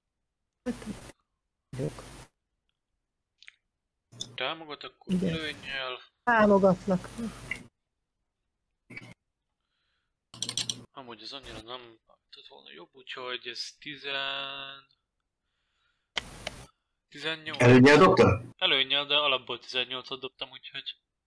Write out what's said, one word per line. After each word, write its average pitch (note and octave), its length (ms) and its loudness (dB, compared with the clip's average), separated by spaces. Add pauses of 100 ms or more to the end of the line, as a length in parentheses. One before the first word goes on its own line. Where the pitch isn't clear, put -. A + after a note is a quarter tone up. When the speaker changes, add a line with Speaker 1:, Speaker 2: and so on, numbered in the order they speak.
(640)
Speaker 1:
Hát, B3 200 -8 (920)
jók. D3 240 -6 (2250)
Speaker 2:
Támogat, D3+ 500 -10
akkor - 300 -10
Speaker 1:
Igen. F#3 200 0
Speaker 2:
előnnyel. C#3 640 -8 (240)
Speaker 1:
Támogatlak. G3 840 4 (3750)
Speaker 2:
Amúgy A#2 300 -16
ez A2 100 -18
annyira A#2 300 -16
nem A#2+ 180 -14 (260)
lehetett - 420 -20
volna C#3 240 -20
jobb, - 200 -20
úgyhogy B2 560 -12
ez A#2 120 -10 (180)
tizen, C#3 1080 -10 (2250)
tizennyolc. D#3 540 -6
Speaker 3:
Előnnyel B2+ 360 10
dobtad? A#2+ 460 6 (120)
Speaker 2:
Előnnyel, C#3+ 500 0
de C#3+ 80 -2
alapból C3 440 0
tizennyolcat B2+ 640 -8
dobtam, C3 300 -14
úgyhogy - 460 -14 (300)